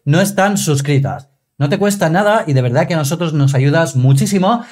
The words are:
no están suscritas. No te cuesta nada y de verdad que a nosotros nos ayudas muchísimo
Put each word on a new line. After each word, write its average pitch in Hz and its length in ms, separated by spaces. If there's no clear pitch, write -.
no 151 160
están 196 360
suscritas. 139 760
No 143 100
te 196 100
cuesta 202 320
nada 208 360
y 151 60
de 131 100
verdad 127 240
que 175 80
a 160 40
nosotros 160 340
nos 139 240
ayudas 143 400
muchísimo 190 760